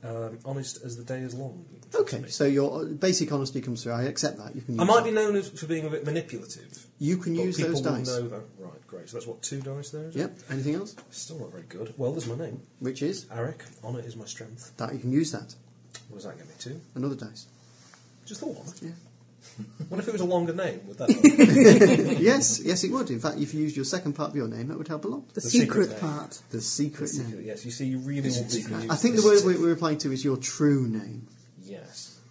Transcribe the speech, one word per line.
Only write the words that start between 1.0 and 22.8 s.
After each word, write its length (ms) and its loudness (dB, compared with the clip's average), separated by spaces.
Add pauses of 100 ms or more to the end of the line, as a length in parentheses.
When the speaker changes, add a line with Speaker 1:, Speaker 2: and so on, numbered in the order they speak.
Speaker 1:
day 180 -8
is 140 -8
long. 300 -10 (100)
It 220 -8
Speaker 2:
Okay, 240 0
Speaker 1:
me. 80 -12
Speaker 2:
so 160 0
your, 380 2
uh, 20 -4
basic 480 0
honesty 280 -2
comes 220 -6
through. 120 -4
I 100 -2
accept 340 -2
that. 160 -16
You 80 -10
can 160 -4
Speaker 1:
I 60 4
Speaker 2:
use 40 4
Speaker 1:
might 100 8
Speaker 2:
that. 60 4
Speaker 1:
be 60 0
known 240 2
as, 140 0
for 180 -12
being 200 -2
a 40 -4
bit 140 -4
manipulative. 800 -8 (140)
Speaker 2:
You 160 2
can 180 -2
Speaker 1:
but 120 0
Speaker 2:
use 100 -2
Speaker 1:
people 160 0
Speaker 2:
those 100 0
Speaker 1:
will 100 0
Speaker 2:
dice. 140 -4
Speaker 1:
know 220 -4
that. 140 -10 (180)
Right, 260 -18
great. 220 -16
So 80 -14
that's 100 -10
what, 160 -12
two 180 -8
dice 300 -10
there, 200 -12
is 40 -18
it? 60 -4
Speaker 2:
Yep. 180 -6 (120)
Anything 260 -2
else? 180 -8 (160)
Speaker 1:
Still 300 -14
not 100 -12
very 180 -16
good. 280 -12
Well, 160 -2
there's 160 -6
my 80 -6
name. 260 -10 (160)
Speaker 2:
Which 240 -6
is? 220 -4
Speaker 1:
Arik. 380 -8 (200)
Honour 180 -8
is 140 -12
my 120 -14
strength. 500 -16
Speaker 2:
That, 160 -6
you 80 -8
can 100 -4
use 220 2
that. 240 -10 (540)
Speaker 1:
What 80 -18
does 60 -16
that 140 -12
get 80 -20
me 140 -20
to? 200 -10 (140)
Speaker 2:
Another 220 -4
dice. 300 -14 (800)
Speaker 1:
Just 140 -14
the 60 -8
one? 200 -10 (160)
Speaker 2:
Yeah. 80 -10 (1000)
Speaker 1:
What 100 -6
if 80 -6
it 60 -4
was 80 -2
a 60 0
longer 260 0
name? 340 -4
Would 120 -16
that 120 0
help? 1080 10
Speaker 2:
<laughs> 20 2
Yes, 440 4
yes, 200 0